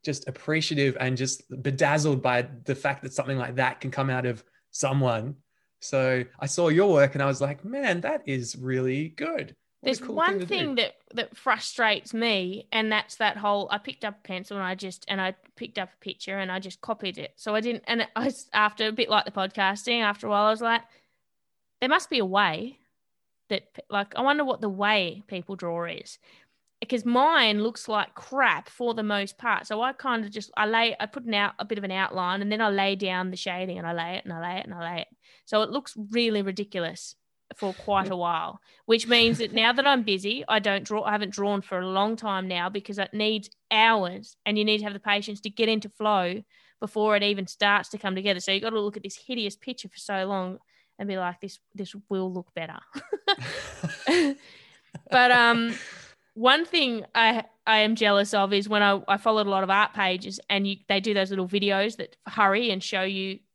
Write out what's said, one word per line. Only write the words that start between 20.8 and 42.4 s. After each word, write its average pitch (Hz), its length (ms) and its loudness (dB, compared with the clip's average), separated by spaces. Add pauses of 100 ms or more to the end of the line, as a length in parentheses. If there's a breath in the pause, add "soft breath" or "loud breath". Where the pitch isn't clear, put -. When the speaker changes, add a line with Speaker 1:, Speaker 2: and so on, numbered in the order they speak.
Speaker 2:
there 254 60 0
must 339 200 2
be 262 120 0
a 202 40 2
way 190 540 0 (680)
that, - 160 -4 (260)
like, 202 240 -4
I - 80 -2
wonder 285 220 2
what 262 160 -2
the 214 80 -2
way 202 580 0
people 190 300 -10
draw 170 280 -6
is. - 360 -12 (580 soft breath)
Because 233 260 -4
mine 240 560 4
looks 226 280 -4
like 214 260 -2
crap 233 540 0
for 240 260 -4
the 226 80 -4
most 202 340 -2
part. 226 300 -2
So 214 160 -4
I 262 100 -2
kind 240 320 -2
of 202 60 -10
just, 208 260 -12
I 214 80 2
lay, 226 360 2
I 214 60 -2
put 247 180 -10
an 226 100 -2
out, 202 240 2
a - 60 -6
bit 208 140 -4
of 202 40 -8
an 196 80 -6
outline, 185 500 -2
and 202 120 -2
then 214 80 -2
I 220 80 4
lay 196 260 2
down 185 380 -4
the 185 40 -10
shading, 185 420 -6
and 170 80 -8
I 170 80 -4
lay 170 200 -4
it, - 100 -8
and 175 80 -10
I 165 80 -8
lay 175 200 -6
it, - 40 -10
and 180 100 -14
I 170 200 -8
lay 170 60 -4
it. - 80 -10 (360 soft breath)
So 214 180 2
it - 80 -2
looks 277 260 -6 (160)
really 226 300 2
ridiculous 190 760 -6 (400)
for 190 180 -4
quite 196 380 0
a 185 40 -4
while, 170 440 -4 (260 soft breath)
which 226 220 2
means 233 300 6
that 214 140 -4
now 226 200 4
that 269 140 2
I'm 262 180 4
busy, 202 440 -2
I 214 120 4
don't 196 240 0
draw, 214 180 -2
I - 80 0
haven't 208 220 -2
drawn 202 300 0
for 185 180 -4
a 185 80 -4
long 196 260 0
time 196 320 -4